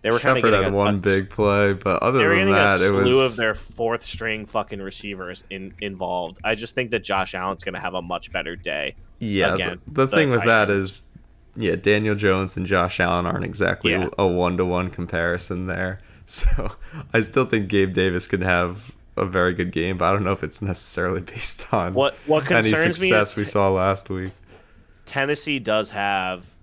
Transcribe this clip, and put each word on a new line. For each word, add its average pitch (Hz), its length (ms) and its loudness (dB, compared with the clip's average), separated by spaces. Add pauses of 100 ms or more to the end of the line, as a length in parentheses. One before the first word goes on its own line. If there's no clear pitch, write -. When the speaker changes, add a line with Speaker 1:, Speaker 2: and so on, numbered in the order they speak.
Speaker 1:
they 113 80 2
were 117 80 2
kinda 131 180 2
Speaker 2:
Shepard 117 140 4
Speaker 1:
getting 98 140 4
Speaker 2:
had 98 80 0
Speaker 1:
a, 98 40 2
Speaker 2:
one 101 180 4
Speaker 1:
a, 95 40 -2
Speaker 2:
big 95 320 0
play, 101 420 4
but 95 300 0
other 127 160 2
Speaker 1:
they 147 60 4
were 160 100 4
Speaker 2:
than 175 40 4 (100)
Speaker 1:
getting 196 40 6
Speaker 2:
that, 101 280 6
Speaker 1:
a 95 40 4
Speaker 2:
it 101 40 4
Speaker 1:
slew 101 280 4
Speaker 2:
was 131 140 4
Speaker 1:
of 110 60 -8
their 110 180 0
fourth 117 480 -6
string 110 420 -6
fucking 101 380 -6
receivers 95 640 -10
in, 95 320 -12
involved. 90 640 -6
I 110 100 0
just 110 220 -8
think 123 160 -4
that 117 120 -2
Josh 95 300 -2
Allen's 92 300 -6
gonna 92 180 -8
have 90 140 -6
a 90 80 -4
much 87 280 -8
better 85 240 -6
day 73 380 -6 (240)
Speaker 2:
Yeah, 98 320 0
the, 87 60 0
Speaker 1:
against 90 320 -6
Speaker 2:
the 135 180 0
Speaker 1:
the 131 100 -2
Speaker 2:
thing 151 140 4
with 117 160 2
that 110 200 6
Speaker 1:
Titans. 98 240 0
Speaker 2:
is, - 140 -10 (540)
yeah, 92 180 0
Daniel 104 400 2
Jones 95 400 0
and 92 100 -4
Josh 90 360 0
Allen 87 240 2
aren't 90 180 -2
exactly 92 480 -2
Speaker 1:
Yeah. 92 160 0 (100)
Speaker 2:
a 98 80 2
one-to-one 90 640 0
comparison 90 760 -4
there. 92 380 -6
<laughs> - 40 -20 (160)
So - 460 2 (420)
I 117 60 4
still 127 260 2
think 107 220 0
Gabe 95 260 2
Davis 92 320 0
could 92 160 -2
have 90 540 0 (220)
a - 80 0
very 90 280 2
good 90 200 -4
game, 90 240 -2
but 87 80 0
I 95 80 4
don't 101 100 0
know 92 80 0
if 92 140 -4
it's - 160 -12
necessarily 92 600 -4
<laughs> - 120 -14
based - 400 -6
on 92 180 0
Speaker 1:
What, 135 240 0 (100)
what 151 240 2
Speaker 2:
any 110 220 4
Speaker 1:
concerns 170 300 2
me 190 80 2
Speaker 2:
success 107 220 4
Speaker 1:
is - 40 -12
Speaker 2:
we 104 80 -2
Speaker 1:
Te-, 101 60 -4
Speaker 2:
saw 98 200 4
last 95 400 2
week. 92 220 -6 (720)
Speaker 1:
Tennessee 143 540 -2
does 107 300 -2
have 92 560 -2 (180)